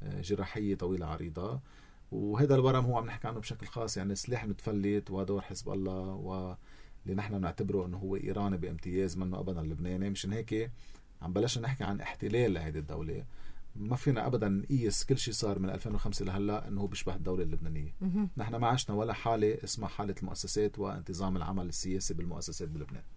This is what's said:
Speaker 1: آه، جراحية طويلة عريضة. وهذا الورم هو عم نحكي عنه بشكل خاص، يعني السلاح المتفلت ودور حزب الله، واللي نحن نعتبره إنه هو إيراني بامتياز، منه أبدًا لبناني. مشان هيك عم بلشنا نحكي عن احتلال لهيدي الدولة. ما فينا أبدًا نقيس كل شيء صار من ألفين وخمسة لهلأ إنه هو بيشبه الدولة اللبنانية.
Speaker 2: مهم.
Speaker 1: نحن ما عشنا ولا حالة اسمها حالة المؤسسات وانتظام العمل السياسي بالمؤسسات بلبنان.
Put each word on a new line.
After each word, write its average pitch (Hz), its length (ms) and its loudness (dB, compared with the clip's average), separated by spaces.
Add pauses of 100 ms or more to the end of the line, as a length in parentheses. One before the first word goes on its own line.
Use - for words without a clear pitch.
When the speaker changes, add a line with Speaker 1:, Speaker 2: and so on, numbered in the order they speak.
Speaker 1:
آه، 95 180 -4
جراحية 98 540 0
طويلة 90 300 0
عريضة. 87 540 -4 (520)
وهذا 113 440 4
الورم 131 300 6
هو 120 120 4
عم 113 80 0
نحكي 117 220 -4
عنه 113 120 -4
بشكل - 280 -8
خاص، 113 300 -2
يعني 98 160 0
السلاح 117 300 -2
المتفلت 101 680 0
ودور 95 300 0
حزب - 280 -6
الله، 95 340 -2
واللي 95 1120 -6
نحن 101 260 -2
نعتبره 92 440 0
إنه 90 120 -4
هو 95 180 -2
إيراني 98 420 0
بامتياز، 87 600 -2
منه 92 220 -2
أبدًا 90 220 -2
لبناني. 90 480 -2
مشان 98 240 -2
هيك 113 380 -2 (500)
عم 87 120 -4
بلشنا 117 300 2
نحكي 131 200 -2
عن 101 180 0
احتلال 113 520 2
لهيدي 80 260 -2
الدولة. 78 460 -4 (500)
ما 107 200 0
فينا 120 320 2
أبدًا 110 220 2
نقيس 104 540 2
كل 131 140 4
شيء 113 160 -2
صار 101 260 0
من 95 100 0
ألفين 104 260 -2
وخمسة 104 300 2
لهلأ 101 420 0
إنه 98 140 0
هو 101 60 2
بيشبه - 280 0
الدولة 90 280 2
اللبنانية. 80 580 2
Speaker 2:
مهم. 190 360 2
Speaker 1:
نحن 117 180 -2
ما 117 120 2
عشنا 120 280 2
ولا 110 180 2
حالة 107 500 4
اسمها 101 240 -4
حالة 98 340 -4
المؤسسات 101 580 0
وانتظام 95 580 -2
العمل 90 280 0
السياسي 95 480 -2
بالمؤسسات 82 560 -4
بلبنان. 73 340 -6 (140)